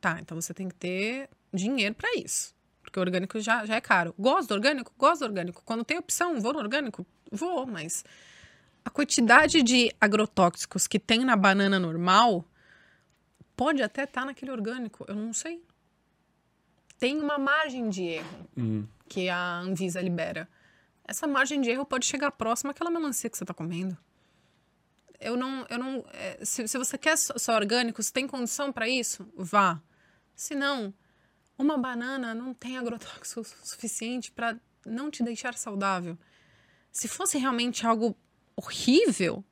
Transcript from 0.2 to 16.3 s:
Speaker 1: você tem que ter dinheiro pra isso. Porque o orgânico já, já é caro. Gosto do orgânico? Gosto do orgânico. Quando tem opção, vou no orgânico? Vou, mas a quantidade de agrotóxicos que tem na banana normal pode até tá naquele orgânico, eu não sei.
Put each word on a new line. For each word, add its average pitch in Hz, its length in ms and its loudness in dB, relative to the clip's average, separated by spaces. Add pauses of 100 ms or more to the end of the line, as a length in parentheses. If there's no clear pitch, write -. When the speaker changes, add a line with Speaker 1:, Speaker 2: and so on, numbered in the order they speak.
Speaker 1:
você - 100 -8
tem 190 160 -8
que 180 60 -10
ter 214 560 -4 (240)
dinheiro 214 400 0
pra 415 220 -4
isso. - 400 -6 (260)
Porque - 160 -10
o 185 60 0
orgânico 185 360 -2
já, 220 280 0
já 220 80 0
é 247 60 0
caro. 170 360 2
Gosto 269 320 4
do 214 60 2
orgânico? 254 420 0
Gosto 302 220 6
do 277 60 -4
orgânico. 180 380 -6
Quando 226 220 -4
tem 320 140 -2
opção, 339 420 0
vou 233 120 0
no 302 60 -4
orgânico? 226 460 -4 (260)
Vou, 269 360 -4
mas 170 360 -8 (800)
a - 60 -8
quantidade 294 720 6
de 240 400 6
agrotóxicos 202 840 4
que - 100 0
tem 226 260 2
na 254 120 4
banana 196 440 6
normal 180 640 4 (1120)
pode 269 280 2
até 269 240 -2
tá 262 180 -6
naquele 269 260 -10
orgânico, 233 560 -6
eu 196 80 -8
não 220 180 -6
sei. 339 280 -8 (1400)